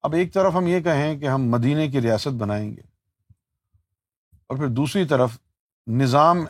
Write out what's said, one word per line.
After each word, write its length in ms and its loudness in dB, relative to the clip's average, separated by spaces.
اب 100 -2
ایک 200 -2
طرف 220 2
ہم 120 0
یہ 160 0
کہیں 360 -2
کہ 80 -6
ہم 240 0
مدینے 360 0
کی 140 -2
ریاست 400 -2
بنائیں 300 -4
گے، 100 -18
اور 80 -6
پھر 180 -4
دوسری 320 0
طرف 300 2
نظام 500 4